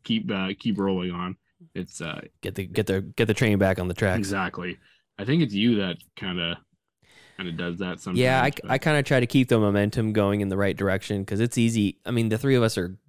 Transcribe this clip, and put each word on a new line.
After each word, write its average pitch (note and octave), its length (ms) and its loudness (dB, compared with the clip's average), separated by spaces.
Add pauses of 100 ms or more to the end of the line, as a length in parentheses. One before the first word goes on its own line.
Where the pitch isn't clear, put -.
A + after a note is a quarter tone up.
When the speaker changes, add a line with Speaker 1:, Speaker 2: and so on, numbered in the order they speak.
Speaker 1:
keep, A2 260 -2
uh, F#2+ 280 -2
keep G2+ 200 -2
rolling F#2+ 320 0
on. F2+ 260 -6 (380)
It's, - 260 -10
uh, D#2+ 200 -8 (200)
Speaker 2:
Get G2 140 -8
the, F#2+ 120 -6
get G#2 200 -2
the, F#2+ 140 2
get - 260 -2
the A2 80 4
train G#2+ 240 4
back F#2+ 220 4
on F2+ 80 -2
the F2 60 -2
tracks. F#2+ 240 0
Speaker 1:
Exactly. F#2 600 -6 (400)
I G2+ 60 -8
think D#3 180 2
it's G#2+ 120 -2
you A2 220 4
that F#2 200 -2 (200)
kinda, F2+ 420 -6 (800)
kinda F2+ 160 -8
does F2 260 -6
that F2+ 220 -6
sometimes, F#2 200 -4
Speaker 2:
Yeah, B2+ 220 4
I, C#3 80 2
Speaker 1:
but - 200 -10
Speaker 2:
I C3+ 80 0
kinda D3 240 2
try C3+ 180 2
to B2 60 2
keep C3 220 4
the A#2 100 4
momentum G#2 560 2
going G#2 280 2
in G2 60 0
the F#2+ 80 -2
right G2 200 0
direction G2 480 -2
'cause G2+ 160 -4
it's A#2 180 0
easy. A2+ 480 2
I - 60 -8
mean, A#2 180 0
the G#2+ 80 0
three C3+ 160 2
of A#2+ 80 4
us A2+ 160 0
are F#2 180 -4 (120)